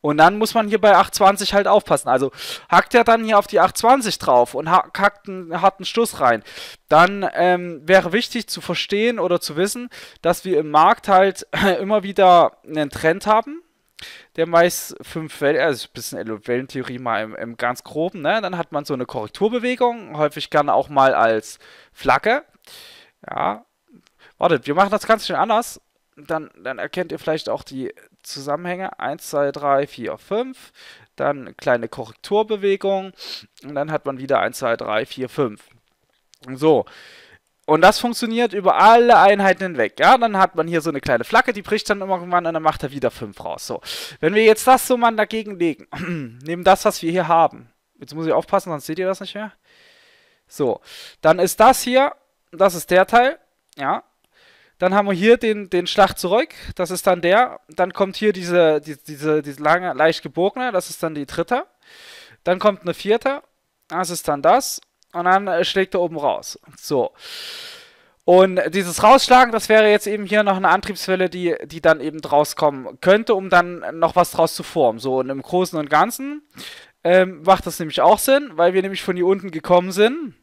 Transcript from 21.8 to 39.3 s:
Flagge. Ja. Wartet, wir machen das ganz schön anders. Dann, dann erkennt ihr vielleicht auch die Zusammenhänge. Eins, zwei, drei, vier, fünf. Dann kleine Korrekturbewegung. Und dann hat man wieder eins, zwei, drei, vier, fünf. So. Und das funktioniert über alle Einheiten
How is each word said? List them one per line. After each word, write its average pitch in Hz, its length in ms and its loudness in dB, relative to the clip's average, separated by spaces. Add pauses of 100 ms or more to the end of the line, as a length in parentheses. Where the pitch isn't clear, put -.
Flagge. 208 500 0 (880)
Ja. 208 360 -4 (680)
Wartet, 165 300 0
wir 143 80 -4
machen 190 160 2
das 202 160 -4
ganz 220 220 0
schön 175 80 -6
anders. 214 440 -2 (340)
Dann, 151 360 -10 (120)
dann 120 160 -10
erkennt 151 320 -8
ihr 156 80 -10
vielleicht 160 300 -6
auch 120 140 -6
die 131 320 -12 (280)
Zusammenhänge. 175 800 -10
Eins, 139 300 -10
zwei, 143 200 -2
drei, 143 360 -2
vier, 104 320 -10
fünf. 254 520 -10 (460)
Dann 139 400 -6
kleine 117 320 -2
Korrekturbewegung. 196 1200 -4 (520)
Und 143 100 -16
dann 147 160 -4
hat 156 140 -6
man 135 140 -8
wieder 135 200 -2
eins, 113 200 -4
zwei, 117 180 -2
drei, 110 300 -4
vier, 127 240 -10
fünf. 117 320 -6 (920)
So. 135 320 2 (800)
Und 156 160 2
das 180 180 6
funktioniert 233 540 -4
über 202 260 0
alle 233 400 8
Einheiten 196 440 4